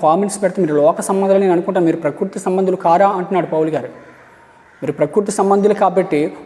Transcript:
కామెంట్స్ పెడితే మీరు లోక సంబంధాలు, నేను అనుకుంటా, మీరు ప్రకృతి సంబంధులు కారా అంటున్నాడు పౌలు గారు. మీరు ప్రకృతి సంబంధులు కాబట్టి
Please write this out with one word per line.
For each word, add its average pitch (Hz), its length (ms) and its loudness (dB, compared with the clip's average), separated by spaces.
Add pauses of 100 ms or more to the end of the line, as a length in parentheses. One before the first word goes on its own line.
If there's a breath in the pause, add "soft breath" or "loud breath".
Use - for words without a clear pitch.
కామెంట్స్ 190 400 0
పెడితే 185 200 -2
మీరు 151 120 0
లోక 147 260 2
సంబంధాలు, 196 380 0
నేను 196 140 2
అనుకుంటా, 185 280 0
మీరు 165 160 2
ప్రకృతి 190 420 -6
సంబంధులు 185 380 -2
కారా 180 320 4
అంటున్నాడు 180 380 -2
పౌలు 160 240 -2
గారు. 127 180 -4 (960)
మీరు 151 100 -4
ప్రకృతి 196 400 -2
సంబంధులు 202 420 2
కాబట్టి 180 580 0 (140)